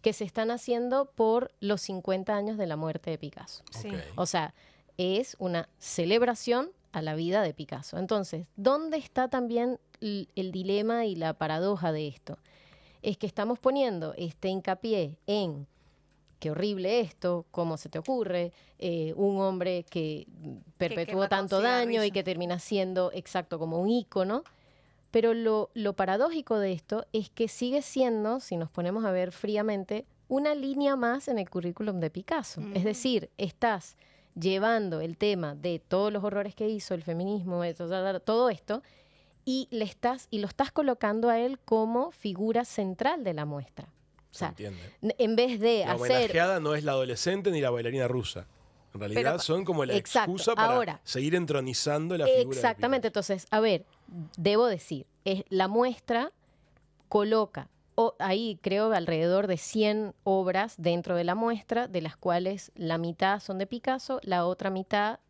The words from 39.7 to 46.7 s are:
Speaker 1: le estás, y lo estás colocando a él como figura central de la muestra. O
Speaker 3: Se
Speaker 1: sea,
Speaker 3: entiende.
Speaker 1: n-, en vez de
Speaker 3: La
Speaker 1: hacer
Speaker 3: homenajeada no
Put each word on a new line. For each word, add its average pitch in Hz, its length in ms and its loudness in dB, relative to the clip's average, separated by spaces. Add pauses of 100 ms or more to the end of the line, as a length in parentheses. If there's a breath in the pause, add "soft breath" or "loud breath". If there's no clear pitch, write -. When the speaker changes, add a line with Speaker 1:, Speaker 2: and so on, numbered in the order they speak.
Speaker 1:
le 226 140 -2
estás, 247 440 -4
y 220 100 -4
lo 202 80 -2
estás 277 260 -2
colocando 233 560 2
a 226 100 4
él 254 240 0
como 233 480 2
figura 220 540 0
central 247 580 -2
de 185 100 0
la 151 120 -2
muestra. 143 400 -8
O - 480 -20
Speaker 3:
Se - 60 -16
Speaker 1:
sea, 165 100 -2
Speaker 3:
entiende. 101 300 -10 (220 loud breath)
Speaker 1:
n-, 220 160 0
en 226 200 4
vez 240 240 2
de 226 240 4
Speaker 3:
La 147 80 0
Speaker 1:
hacer 247 180 2
Speaker 3:
homenajeada 190 480 4
no 151 160 0